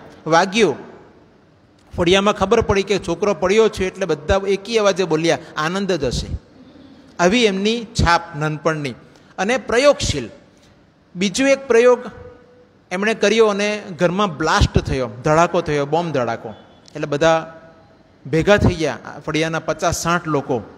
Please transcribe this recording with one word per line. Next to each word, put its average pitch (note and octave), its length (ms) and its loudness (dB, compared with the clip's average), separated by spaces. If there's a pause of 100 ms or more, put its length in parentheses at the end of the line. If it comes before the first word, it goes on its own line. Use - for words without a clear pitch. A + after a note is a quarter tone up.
(260)
વાગ્યું, F3+ 680 2 (1000)
ફળિયામાં G3 380 2
ખબર G#3 260 2
પડી G#3 220 0
કે G3 160 0
છોકરો F#3 360 -2
પડ્યો G#3 340 2
છે G3 180 -4
એટલે F#3+ 200 -6
બધા D#3+ 420 0
એકી G3 300 -2
અવાજે F#3+ 260 2
બોલ્યા, D#3+ 340 0 (180)
"આનંદ F3+ 360 -2
જ D3 120 -2
હશે." A#2+ 220 -4 (920)
આવી G3 260 4
એમની G#3 400 0
છાપ E3 520 0
નાનપણની. D3+ 580 -4 (440)
અને G#3 180 -2
પ્રયોગશીલ. A#3+ 720 0 (880)
બીજો G#3 300 0
એક C4+ 220 2
પ્રયોગ A#3+ 320 4 (920)
એમણે G3+ 240 -2
કર્યો G#3+ 320 4
અને G#3 360 -2 (160)
ઘરમાં F3+ 380 0
બ્લાસ્ટ D#3+ 420 2
થયો, C3 320 -4 (140)
ધડાકો E3+ 360 4
થયો, D3 260 -2
બોમ્બ D#3+ 280 -2
ધડાકો. A#2 400 -4 (400)
એટલે D3+ 120 -8
બધા D#3+ 540 0 (720)
ભેગા D#3+ 260 4
થઈ G3 180 2
ગયા, D3 240 -4 (280)
ફળિયાના D#3+ 340 -2
પચાસ D#3+ 420 -4
સાઠ E3+ 240 0
લોકો, C#3 360 -2 (160)